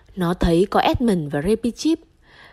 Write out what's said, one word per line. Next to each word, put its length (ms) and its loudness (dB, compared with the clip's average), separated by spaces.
Nó 180 -2
thấy 360 2
có 100 0
Edmund 540 0
và 80 -2
Repichip. 580 -2